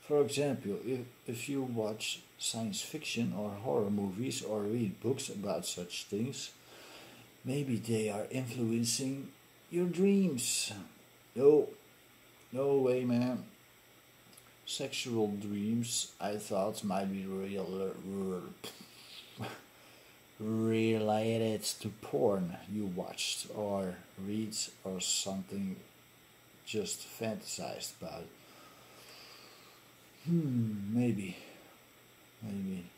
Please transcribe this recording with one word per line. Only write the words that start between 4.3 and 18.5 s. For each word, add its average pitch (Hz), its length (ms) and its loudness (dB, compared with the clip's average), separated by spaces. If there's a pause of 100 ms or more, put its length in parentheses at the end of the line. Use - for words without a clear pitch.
or 107 220 -2
read 104 380 0
books - 280 -2
about 92 380 -2
such - 380 -6
things, 117 480 -4 (920)
maybe 131 320 0
they 110 320 2
are 104 220 -2
influencing 123 1040 0 (360)
your 175 180 2
dreams. 180 880 4 (600)
No, 143 360 10 (840)
no 139 240 4
way, 127 280 4
man. 123 400 2 (1200)
Sexual 113 600 0 (120)
dreams, 104 800 0
I 104 160 0
thought, 107 460 0
might 98 300 0
be 98 120 -4
real, 95 680 -2 (1500)